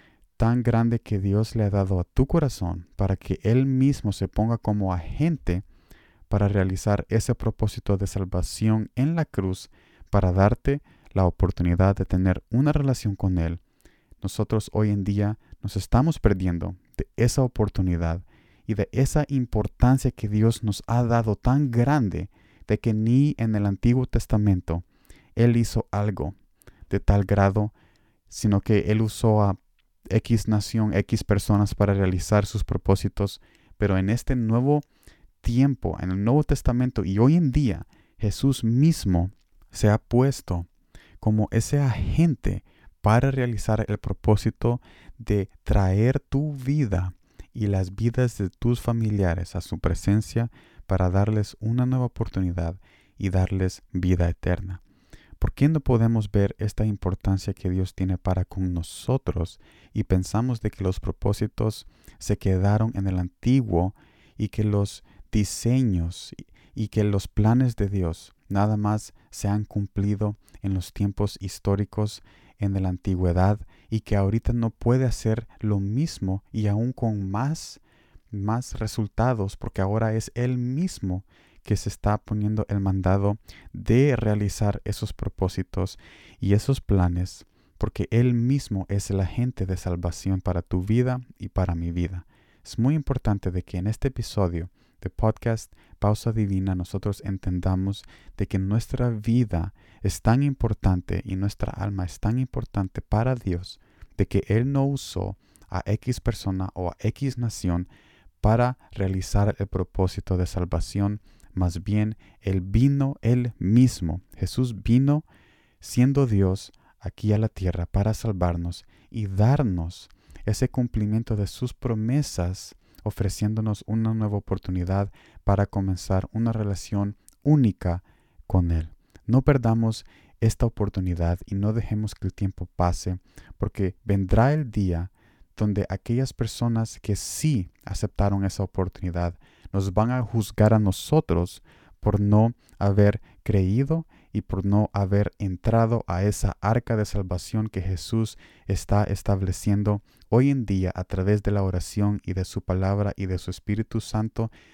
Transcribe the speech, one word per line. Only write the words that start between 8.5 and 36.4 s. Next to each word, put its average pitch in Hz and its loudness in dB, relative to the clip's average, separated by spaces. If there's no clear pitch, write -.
en 143 2
la 165 0
cruz, - -4
para 95 4
darte 107 4
la 95 4
oportunidad 90 2
de 95 -2
tener 92 2
una 143 2
relación 135 0
con 92 0
Él. 85 -2
Nosotros 107 -2
hoy 107 2
en 101 -2
día 101 0
nos 104 -6
estamos 127 2
perdiendo 90 0
de - -4
esa 120 2
oportunidad 90 -2
y 110 -2
de 101 -2
esa 139 0
importancia 127 2
que - -4
Dios 107 2
nos 104 -2
ha 120 2
dado 113 2
tan 135 2
grande, 117 0
de 107 0
que 113 0
ni 120 2
en 113 0
el 104 0
Antiguo 120 2
Testamento 101 0
Él 117 4
hizo - 0
algo 101 -2
de 101 0
tal 101 2
grado, 101 2
sino 98 0
que 107 2
Él 107 2
usó 107 2
a 101 2
X 110 0
nación, 107 0
X 104 0
personas 101 2
para 101 2
realizar 98 2
sus 101 -4
propósitos, - 0
pero 98 2
en 95 0
este 120 -2
nuevo 123 2
tiempo, 123 2
en 92 -4
el 95 -2
Nuevo 135 4